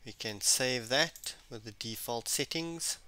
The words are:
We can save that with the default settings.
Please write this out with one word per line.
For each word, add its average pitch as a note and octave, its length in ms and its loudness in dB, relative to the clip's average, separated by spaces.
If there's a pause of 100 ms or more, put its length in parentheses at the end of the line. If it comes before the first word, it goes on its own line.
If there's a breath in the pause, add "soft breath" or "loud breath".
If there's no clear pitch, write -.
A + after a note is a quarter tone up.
We A2 80 -10
can G#2 300 -6
save B2+ 480 4
that D3+ 460 2 (140)
with A2 140 -10
the A2+ 80 -10
default A2+ 560 -4
settings. E3 800 -2